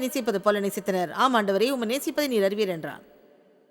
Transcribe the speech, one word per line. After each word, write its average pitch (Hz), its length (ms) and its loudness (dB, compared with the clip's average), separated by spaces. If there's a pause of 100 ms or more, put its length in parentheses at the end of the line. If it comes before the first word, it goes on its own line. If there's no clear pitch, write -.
நேசிப்பது 240 420 -2
போல 208 140 4
நேசித்தனர். 190 520 -2
"ஆம் 247 240 2
ஆண்டவரே, 202 360 2
உம்மை 240 160 -2
நேசிப்பதை 285 400 -2
நீர் 226 160 2
அறிவீர்" 196 340 0
என்றான். 151 260 -10 (680)